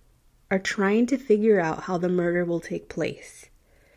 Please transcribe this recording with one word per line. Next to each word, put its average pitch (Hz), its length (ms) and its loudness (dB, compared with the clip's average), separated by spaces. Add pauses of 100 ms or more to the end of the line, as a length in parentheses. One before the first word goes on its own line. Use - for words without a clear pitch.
(500)
are 190 80 0
trying 208 480 0
to 254 120 0
figure 214 420 4
out 160 220 -2
how 185 160 -4
the 180 100 0
murder 175 360 0
will 170 160 -2
take - 280 -10
place. - 580 -8 (500)